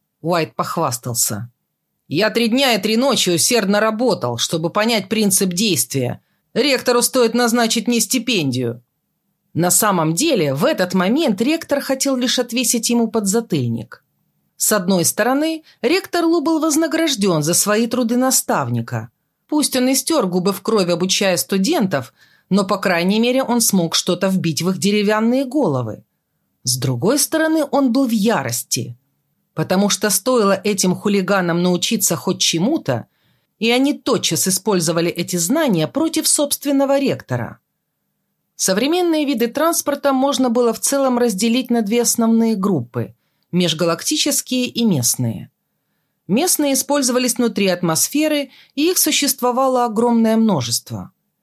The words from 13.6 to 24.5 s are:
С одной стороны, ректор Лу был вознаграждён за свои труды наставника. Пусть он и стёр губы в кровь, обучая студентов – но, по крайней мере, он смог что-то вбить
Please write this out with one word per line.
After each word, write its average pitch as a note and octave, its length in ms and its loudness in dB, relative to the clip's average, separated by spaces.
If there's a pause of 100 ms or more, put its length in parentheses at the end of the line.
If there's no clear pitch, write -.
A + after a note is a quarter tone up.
С - 160 0
одной F#3 320 0
стороны, D4 580 0 (180)
ректор E4+ 440 0
Лу E4 160 2
был D#4+ 180 0
вознаграждён C#4+ 840 0
за E3+ 100 0
свои G#3+ 320 2
труды A#3+ 300 -2
наставника. A#2+ 920 -2 (380)
Пусть C#4+ 280 0
он B3+ 120 2
и C4+ 60 2
стёр C4+ 320 0
губы F3+ 260 0
в - 80 -8
кровь, G3+ 280 0
обучая F#3 480 0
студентов – F#3+ 760 0 (400)
но, G3 140 2
по G3 120 0
крайней F#3+ 420 2
мере, B3+ 240 2
он A#3+ 160 0
смог F3 340 0
что-то F3+ 320 -2
вбить E3 340 -2